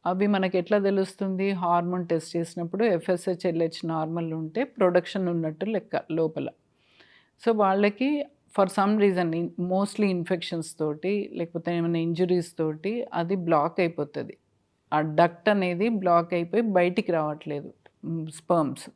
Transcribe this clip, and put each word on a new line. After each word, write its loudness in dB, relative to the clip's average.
అవి 2
మనకి 2
ఎట్లా 2
తెలుస్తుంది? 0
హార్మోన్ 0
టెస్ట్ -2
చేసినప్పుడు -2
ఎఫ్ఎస్హెచ్, 0
ఎల్హెచ్ -2
నార్మల్ -2
ఉంటే -4
ప్రొడక్షన్ 2
ఉన్నట్టు -2
లెక్క -4
లోపల. -2
So 4
వాళ్ళకి 2
for 4
some 2
reason, 4
in-, -2
mostly 0
ఇన్ఫెక్షన్స్ -4
తోటి -2
లేకపోతే -4
ఏమైనా 0
ఇంజురీస్ 0
తోటి -4
అది -2
బ్లాక్ 2
అయిపోతది. -4
ఆ 2
డక్ట్ 2
అనేది 2
బ్లాక్ 2
అయిపోయి 0
బయటికి 2
రావట్లేదు, -4
మ్, -6
స్పెర్మ్స్. -2